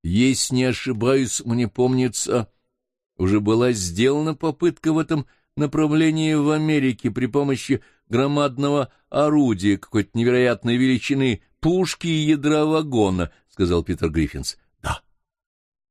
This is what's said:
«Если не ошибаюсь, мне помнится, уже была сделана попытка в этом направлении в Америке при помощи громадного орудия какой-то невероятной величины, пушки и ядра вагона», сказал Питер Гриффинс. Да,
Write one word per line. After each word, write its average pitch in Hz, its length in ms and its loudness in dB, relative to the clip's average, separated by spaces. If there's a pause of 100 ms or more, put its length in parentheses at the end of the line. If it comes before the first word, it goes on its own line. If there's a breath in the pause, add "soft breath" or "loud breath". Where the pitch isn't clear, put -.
«Если 120 520 0
не 127 100 2
ошибаюсь, 127 800 -2
мне 117 240 -2
помнится, 127 800 -2 (680)
уже 95 220 2
была 113 320 2
сделана 123 640 0
попытка 160 580 -2
в 156 40 0
этом 156 280 -2 (300)
направлении 156 800 0
в 147 180 2
Америке 147 600 0
при 123 160 -2
помощи 139 540 -2 (280 soft breath)
громадного 143 840 0 (180)
орудия 123 680 2
какой-то - 400 -4
невероятной 120 600 2
величины, 131 640 0 (180)
пушки 175 480 0
и 156 200 0
ядра 151 380 2
вагона», 117 680 0 (160 soft breath)
сказал 87 360 0
Питер 82 260 -4
Гриффинс. 73 480 -4 (240)
Да, - 200 -6 (880)